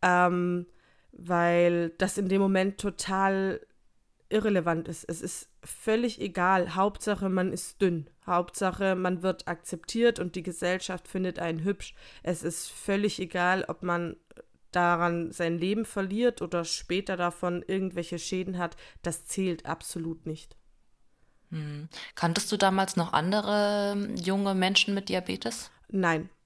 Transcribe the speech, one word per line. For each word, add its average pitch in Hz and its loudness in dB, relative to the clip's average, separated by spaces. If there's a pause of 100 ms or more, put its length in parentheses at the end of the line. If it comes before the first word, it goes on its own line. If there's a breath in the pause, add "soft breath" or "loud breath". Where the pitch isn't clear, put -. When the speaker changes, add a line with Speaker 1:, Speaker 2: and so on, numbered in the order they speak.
Speaker 1:
ähm, 180 4 (460 soft breath)
weil 175 4
das 190 0
in 196 0
dem 196 4
Moment 196 4
total 190 0 (720)
irrelevant 175 2
ist. 165 -8
Es 165 -4
ist - -8 (140)
völlig 226 0
egal. 180 2
Hauptsache, 202 0
man 185 0
ist - -4
dünn. 170 2 (180)
Hauptsache, 185 0
man 185 -2
wird 185 -2
akzeptiert 226 -2
und 180 -4
die 175 -6
Gesellschaft 180 -4
findet 185 -4
einen 165 -4
hübsch. 196 -4 (280 loud breath)
Es 175 -2
ist - -4
völlig 202 -2
egal, 180 0
ob - -6
man 175 -2 (560)
daran 170 2
sein 170 -2
Leben 202 0
verliert 208 0
oder 170 -2
später 185 -4
davon 175 -2
irgendwelche 180 -4
Schäden 185 -4
hat. 175 -4 (260 loud breath)
Das - -6
zählt 185 -2
absolut 165 -6
nicht. 156 -10 (960)
Speaker 2:
Hm. 151 -10 (260 loud breath)
Kanntest - 0
du 208 0
damals 190 4
noch 170 0
andere, 202 2
ähm, 202 -4
junge 196 0
Menschen 190 4
mit 196 -4
Diabetes? 190 -4 (180)
Speaker 1:
Nein. 170 0 (160)